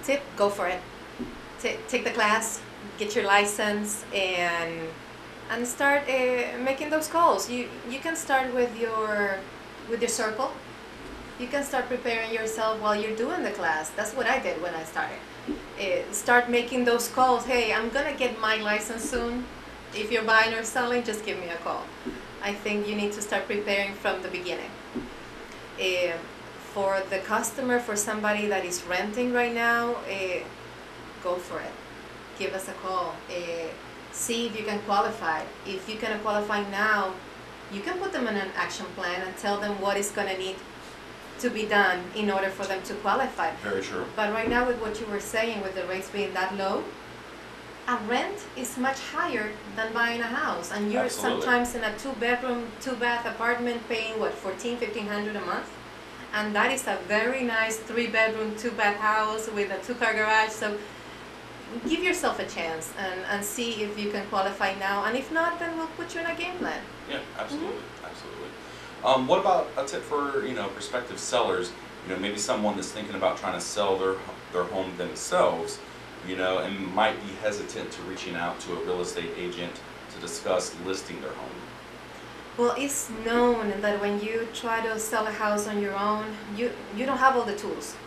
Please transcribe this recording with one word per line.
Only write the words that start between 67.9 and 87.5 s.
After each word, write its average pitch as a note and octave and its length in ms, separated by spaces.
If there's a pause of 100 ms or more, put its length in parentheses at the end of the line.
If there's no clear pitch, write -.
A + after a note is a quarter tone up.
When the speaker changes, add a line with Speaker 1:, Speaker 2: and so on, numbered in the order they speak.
Speaker 2:
absolutely. - 440 (540)
Um, C3 240
what F3+ 120
about F#3 280 (100)
a C3+ 80
tip E3+ 160
for, C#3+ 460
you B2+ 80
know, G2+ 140
prospective - 500
sellers? F#2 520 (360)
You F#2 80
know, F#2 40
maybe G#2 200
someone G#2 360
that's F#2 160
thinking G#2 220
about F#2+ 240
trying F#2 160
to F2 80
sell G2 380
their, F#2+ 160 (360)
their F2+ 120
home F#2 340
themselves, F2 800 (500)
you F#2 80
know, F#2 240
and F#2+ 360
might G#2+ 260
be G2 120 (100)
hesitant G2+ 480
to - 120
reaching F2+ 320
out E2+ 260
to F#2 120
a E2+ 100
real F2+ 180
estate E2+ 360
agent F2 360 (420)
to - 60
discuss F2+ 540 (100)
listing F#2 360
their - 120
home. B1+ 240 (1000)
Speaker 1:
Well, A#3+ 220
it's C#4 320 (120)
known A3+ 580
that G#3 200
when G3+ 200
you A3+ 340
try A3+ 260
to A3 180
sell A3 280
a G#3+ 40
house G#3 360
on G#3 140
your G3+ 140
own, G#3+ 300 (300)
you, A#3+ 160 (240)
you A#3+ 100
don't C4 120
have C4 180
all A#3+ 80
the G3+ 120